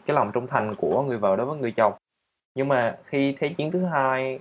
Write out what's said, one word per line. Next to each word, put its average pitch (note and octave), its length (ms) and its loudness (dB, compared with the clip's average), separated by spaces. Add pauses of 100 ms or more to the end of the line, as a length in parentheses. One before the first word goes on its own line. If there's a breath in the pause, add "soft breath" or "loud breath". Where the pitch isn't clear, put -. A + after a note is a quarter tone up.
cái D3+ 80 0
lòng A2+ 200 2
trung B2 120 -2
thành G#2+ 280 -2
của F#2 280 0
người B2+ 160 -2
vợ G#2 180 2
đối A#2+ 100 -2
với D3+ 120 -6
người A#2 140 -4
chồng. G#2+ 200 2 (600)
Nhưng C3+ 140 0
mà B2 360 2
khi C#3 340 0
Thế D3 100 -2
chiến D#3 220 -4
thứ F3+ 140 0
hai C3 560 0